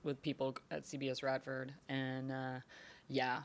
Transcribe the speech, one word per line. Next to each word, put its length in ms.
with 180
people 360
at 160
C 100
B 120
S 120
Radford. 520
And, 440
uh, 280
yeah, 380